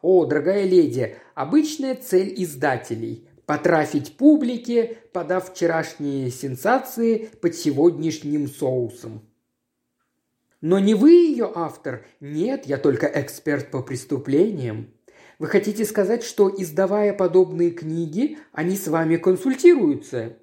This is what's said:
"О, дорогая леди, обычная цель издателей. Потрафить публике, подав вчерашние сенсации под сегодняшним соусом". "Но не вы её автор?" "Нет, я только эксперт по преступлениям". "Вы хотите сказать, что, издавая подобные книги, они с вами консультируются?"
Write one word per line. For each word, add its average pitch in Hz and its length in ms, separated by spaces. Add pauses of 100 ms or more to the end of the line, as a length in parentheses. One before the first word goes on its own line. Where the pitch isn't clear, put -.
"О, 175 240
дорогая 151 400
леди, 135 520 (180)
обычная 262 600
цель 190 360 (100)
издателей. 127 840 (160)
Потрафить 147 720
публике, 240 800 (160)
подав 180 380
вчерашние 143 800
сенсации 226 960 (140)
под 170 120
сегодняшним 147 960
соусом". 117 800 (1300)
"Но 175 180
не 202 160
вы 254 180
её 294 420
автор?" 143 500 (160)
"Нет, 170 460
я 135 120
только 135 280
эксперт - 640
по 127 120
преступлениям". 131 1080 (480)
"Вы 156 80
хотите 208 380
сказать, 208 400
что, 196 260
издавая 196 640
подобные 175 580
книги, 165 680 (140)
они 175 240
с 196 120
вами 165 280
консультируются?" 175 1300